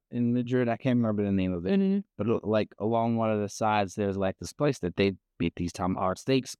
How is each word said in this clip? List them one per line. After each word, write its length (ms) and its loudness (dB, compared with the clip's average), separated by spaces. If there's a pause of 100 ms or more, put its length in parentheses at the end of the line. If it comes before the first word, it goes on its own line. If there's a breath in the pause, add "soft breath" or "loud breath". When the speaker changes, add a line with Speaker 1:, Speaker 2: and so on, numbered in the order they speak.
Speaker 1:
in 240 0
Madrid. 340 2
I 80 0
can't 220 0
remember 260 2
the 80 2
name 220 2
of 140 -4
it. 120 2
Speaker 2:
Mm-hmm. 200 2 (180)
Speaker 1:
But, 100 -2
uh, 160 2
like, 360 0
along 360 0
one 160 0
of 80 0
the 80 -2
sides, 460 0
there's, 240 -2
like, 220 -2
this 120 -10
place 280 -2
that 160 -4
they 180 2 (260)
make 160 0
these 160 -4
tomahawk 460 -2
steaks 420 -2